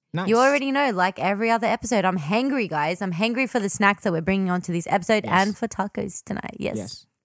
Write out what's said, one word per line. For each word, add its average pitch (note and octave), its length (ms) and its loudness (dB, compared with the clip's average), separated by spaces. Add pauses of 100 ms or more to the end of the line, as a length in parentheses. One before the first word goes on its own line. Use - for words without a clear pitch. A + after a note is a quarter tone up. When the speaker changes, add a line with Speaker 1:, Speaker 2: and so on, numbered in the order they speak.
(140)
Speaker 1:
Nice. F3+ 140 -2
Speaker 2:
You A3 100 4
already C4+ 340 4
know, C#4 200 2
like F#3 260 0
every G3+ 320 0
other A3+ 160 2
episode, G3+ 400 0
I'm F#3 140 2
hangry, A3+ 500 0
guys. D#3 320 -2
I'm F#3+ 120 -4
hangry A3+ 360 0
for B3 100 0
the G3 100 0
snacks G3 340 2
that G3+ 100 2
we're E3 80 0
bringing F#3+ 300 0
onto F3+ 200 -2
this E3+ 160 -2
episode G3+ 380 2
Speaker 1:
Yes. G#3 80 -2 (140)
Speaker 2:
and G#3 100 -4
for A#3+ 100 -4
tacos G3+ 560 -6
tonight. - 360 -8
Yes. - 180 -4
Speaker 1:
Yes. - 280 -10 (180)